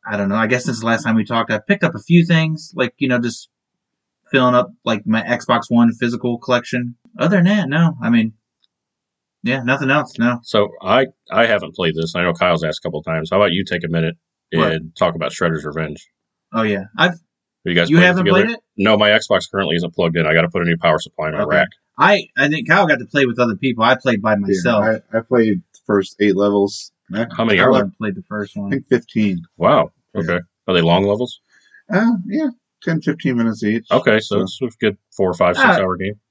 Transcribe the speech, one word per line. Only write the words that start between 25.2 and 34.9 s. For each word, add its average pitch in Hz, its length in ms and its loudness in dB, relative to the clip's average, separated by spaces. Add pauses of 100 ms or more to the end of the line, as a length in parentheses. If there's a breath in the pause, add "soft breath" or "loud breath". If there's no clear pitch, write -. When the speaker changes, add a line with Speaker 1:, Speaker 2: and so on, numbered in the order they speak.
Speaker 3:
played 113 400 0 (100)
the - 140 -20
first 98 340 0
eight 104 160 2
levels. 101 560 0 (160)
And 98 120 -8
I, 117 140 -4
Speaker 2:
How 113 100 -2
many 107 140 2
Speaker 1:
I 90 60 4
Speaker 2:
are 120 80 4
there? 107 80 4
Speaker 1:
haven't 98 160 -6
played 104 200 -6
the 92 120 -14
first 104 280 -10
Speaker 3:
I 104 40 -8
Speaker 1:
one. 101 100 -6
Speaker 3:
think 131 180 -6
fifteen. 101 540 -2 (140)
Speaker 2:
Wow. 110 360 2 (220)
Speaker 3:
Yeah. 104 60 -4
Speaker 2:
Okay. 87 200 -2 (280)
Are 95 60 0
they 87 80 4
long 85 240 4
levels? 110 340 -2 (500 soft breath)
Speaker 3:
Uh, 226 220 2 (140)
yeah. 302 220 -2 (340)
Ten, - 180 -2
fifteen 147 380 -2
minutes 113 240 -2
each. 110 280 -2
Speaker 2:
Okay, 113 300 4
so 101 260 -2
Speaker 3:
So 127 200 -8
Speaker 2:
it's 110 100 -8
a - 20 -20
good 104 200 -2 (180)